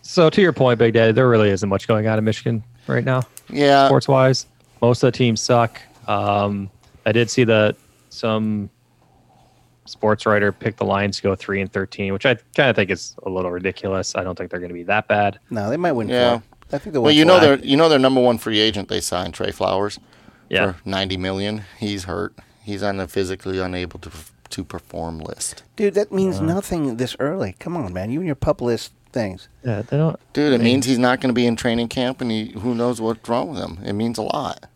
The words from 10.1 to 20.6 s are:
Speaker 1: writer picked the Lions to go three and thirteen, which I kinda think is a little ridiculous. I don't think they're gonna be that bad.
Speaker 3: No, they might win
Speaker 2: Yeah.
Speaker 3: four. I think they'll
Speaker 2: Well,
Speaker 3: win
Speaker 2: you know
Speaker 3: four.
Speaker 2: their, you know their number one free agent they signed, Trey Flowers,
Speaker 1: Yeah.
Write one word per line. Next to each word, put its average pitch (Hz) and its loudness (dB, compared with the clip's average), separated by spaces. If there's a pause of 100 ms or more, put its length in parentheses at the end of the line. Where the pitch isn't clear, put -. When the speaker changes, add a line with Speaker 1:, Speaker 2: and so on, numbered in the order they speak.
Speaker 1:
writer 104 2
picked - -8
the 104 -4
Lions 98 -2
to - -12
go 95 0
three 98 -6
and 95 -8
thirteen, 98 -6
which 98 -6
I 127 2 (180)
kinda 135 2
think 98 0
is - -6 (100)
a 95 -6
little 92 -4
ridiculous. 95 -6
I 98 -4
don't 90 -8
think 90 -10
they're 90 -8
gonna 90 -10
be 87 -12
that 101 -2
bad. 104 0 (100)
Speaker 3:
No, 107 -4
they 139 -2
might 175 0
win 113 -2
Speaker 2:
Yeah. 123 4
Speaker 3:
four. - -14 (300)
I 143 -6
think 180 -10
they'll 135 0
Speaker 2:
Well, 143 4
Speaker 3:
win 151 6
Speaker 2:
you 156 8
know 180 8
Speaker 3:
four. 160 8 (100)
Speaker 2:
their, 123 -10
you 139 2
know 165 6
their 147 6
number 131 4
one 123 4
free 110 -2
agent 104 0
they 95 -4
signed, 90 -6
Trey 98 -6
Flowers, 98 -2 (500)
Speaker 1:
Yeah. 92 0